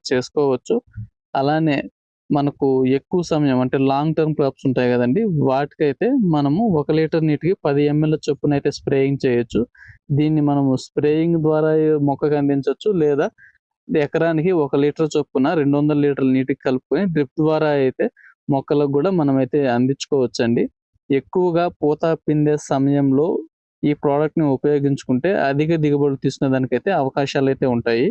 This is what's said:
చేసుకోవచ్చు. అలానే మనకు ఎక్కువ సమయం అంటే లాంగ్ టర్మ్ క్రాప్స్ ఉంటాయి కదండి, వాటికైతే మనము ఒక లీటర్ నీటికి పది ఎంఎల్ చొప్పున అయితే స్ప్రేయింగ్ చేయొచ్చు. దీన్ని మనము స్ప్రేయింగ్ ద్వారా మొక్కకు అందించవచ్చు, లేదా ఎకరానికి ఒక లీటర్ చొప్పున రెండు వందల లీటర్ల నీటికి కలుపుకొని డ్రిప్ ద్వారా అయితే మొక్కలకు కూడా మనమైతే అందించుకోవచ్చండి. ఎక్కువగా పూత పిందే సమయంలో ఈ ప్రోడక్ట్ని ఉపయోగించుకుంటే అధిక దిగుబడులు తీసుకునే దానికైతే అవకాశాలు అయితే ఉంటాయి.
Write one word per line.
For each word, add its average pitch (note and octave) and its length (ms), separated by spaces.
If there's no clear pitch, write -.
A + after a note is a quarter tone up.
చేసుకోవచ్చు. C#3 720
అలానే D3 440
మనకు C#3+ 380
ఎక్కువ C#3 320
సమయం D3 380
అంటే B2+ 220
లాంగ్ C#3 320
టర్మ్ D#3 200
క్రాప్స్ C#3 300
ఉంటాయి B2+ 260
కదండి, B2 300
వాటికైతే C#3 680
మనము D3 300
ఒక D3 140
లీటర్ D#3+ 320
నీటికి D#3 300
పది D3 220
ఎంఎల్ D3+ 360
చొప్పున D3 320
అయితే C#3+ 180
స్ప్రేయింగ్ C3+ 500
చేయొచ్చు. A#2+ 400
దీన్ని D3+ 300
మనము C#3+ 360
స్ప్రేయింగ్ D#3 640
ద్వారా D#3 300
మొక్కకు C#3+ 340
అందించవచ్చు, C#3+ 640
లేదా D3+ 280
ఎకరానికి D#3+ 640
ఒక D3+ 220
లీటర్ D3 340
చొప్పున C#3 440
రెండు C#3+ 220
వందల D3 240
లీటర్ల C3+ 320
నీటికి C3 300
కలుపుకొని C3+ 440
డ్రిప్ D#3 300
ద్వారా D#3 380
అయితే C#3 320
మొక్కలకు C#3+ 420
కూడా C#3+ 200
మనమైతే C#3 560
అందించుకోవచ్చండి. B2 960
ఎక్కువగా E3+ 640
పూత D3+ 300
పిందే D3+ 440
సమయంలో C#3 680
ఈ D3 100
ప్రోడక్ట్ని D3 540
ఉపయోగించుకుంటే C#3 840
అధిక D3 360
దిగుబడులు C#3+ 440
తీసుకునే C#3 320
దానికైతే B2+ 400
అవకాశాలు C3+ 580
అయితే C3+ 180
ఉంటాయి. A#2+ 440